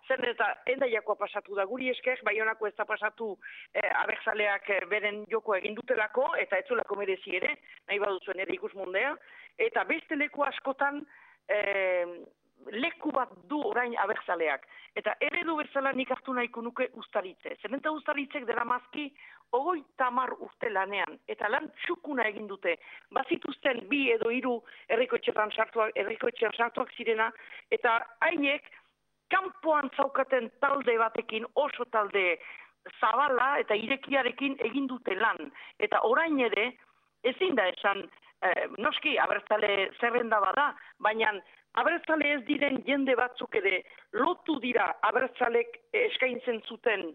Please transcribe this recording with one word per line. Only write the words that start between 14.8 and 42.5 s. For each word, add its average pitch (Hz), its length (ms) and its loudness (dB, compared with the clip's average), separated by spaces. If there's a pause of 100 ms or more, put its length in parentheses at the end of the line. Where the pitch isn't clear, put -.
Eta 208 240 -2
eredu 320 380 -2
bezala 277 360 -2
nik 262 180 -2
hartu 254 220 -6
nahiko 240 280 -4
nuke 240 320 -4
Uztaritze. 196 680 -8
Zeren 226 180 -6
eta 311 120 -4
Uztaritzek 285 540 -4
dela 233 200 -2
mazki 247 420 -4 (440)
hogeita 277 560 0
hamar 247 260 0
urte - 360 -8
lanean, 190 480 -2 (100)
eta 208 220 -4
lan 302 200 -2 (120)
txukuna 269 480 -2
egin 214 180 -10
dute. 190 300 -2 (320)
Bazituzten - 800 -2
bi 277 240 2
edo 226 200 4
hiru 247 260 0 (280)
herriko 233 340 2
etxetan 214 320 0
sartuak, 220 440 0
herriko 220 360 -2
etxean 214 240 0
sartuak 233 400 -2
zirena, 226 360 0 (360)
eta 233 320 4 (180)
haiek 285 520 0 (600)
kanpoan 311 600 2
zaukaten 262 680 0
talde 269 400 4
batekin, 226 540 0
oso 269 340 0
talde 196 540 2 (600)
zabala 262 600 4
eta 220 160 2
irekiarekin 254 840 0
egin 269 280 -2
dute 247 280 -4
lan. 185 360 0 (240)
Eta - 280 2
orain 294 360 4
ere, 226 320 2 (520)
ezin 294 320 2
da 202 140 4
esan, 196 360 0 (360)
eh, 180 340 2
noski 277 440 0
abertzale 202 720 2
zerrenda 233 480 2
bada, 202 320 2 (240)
baina 220 400 2 (380)
abertzale 294 600 2
ez 285 100 -2
diren 277 400 0